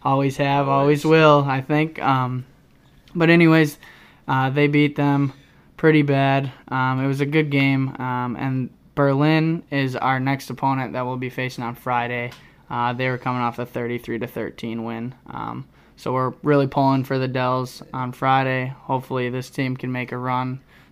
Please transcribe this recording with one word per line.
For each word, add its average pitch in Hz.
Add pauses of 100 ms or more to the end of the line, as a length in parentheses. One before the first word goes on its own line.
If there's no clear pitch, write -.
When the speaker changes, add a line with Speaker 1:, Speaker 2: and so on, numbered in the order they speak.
Speaker 1:
Always 139
have, 139
always 143
Speaker 2:
Always. 160
Speaker 1:
will, 147
I 135
think. 156
Um, 127 (680)
but 165
anyways, 160 (480)
uh, 135
they 147
beat 147
them 143 (440)
pretty 156
bad. 139 (180)
Um, 131
it -
was 139
a 143
good 151
game. 135 (120)
Um, 123
and 131 (260)
Berlin 156 (100)
is 135
our 131
next 135
opponent 131
that 127
we'll 127
be 127
facing 127
on 117
Friday. 120 (380)
Uh, 120
they 131
were 127
coming 127
off 120
a 123
thirty-three 120
to 117
thirteen 113
win. 117 (140)
Um, 117 (320)
so -
we're 127 (120)
really 143
pulling 135
for 135
the 131
Dells 127 (100)
on 127
Friday. 131 (100)
Hopefully 127
this 127
team 131
can 131
make 123
a 123
run. 127 (320)